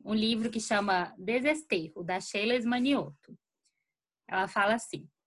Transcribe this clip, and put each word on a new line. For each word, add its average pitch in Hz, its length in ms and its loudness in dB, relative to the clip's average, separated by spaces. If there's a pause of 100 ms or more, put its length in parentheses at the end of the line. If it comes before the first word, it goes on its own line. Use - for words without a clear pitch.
um 214 80 -4
livro 220 380 0
que 220 100 -4
chama 202 560 2
Desesterro, 214 880 -2
da 185 160 -2
Sheila 214 340 -2
Esmaniotto. 240 840 0 (920)
Ela 190 180 0
fala 208 280 2
assim: - 340 -8 (180)